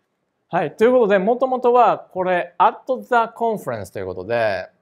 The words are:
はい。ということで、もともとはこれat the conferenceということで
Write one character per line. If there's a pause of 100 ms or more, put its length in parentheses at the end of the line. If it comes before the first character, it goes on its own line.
(500)
は
い。
と
い
う
こ
と
で、
も
と
も
と
は
こ
れ
at (180)
the (260)
conference
と
い
う
こ
と
で (120)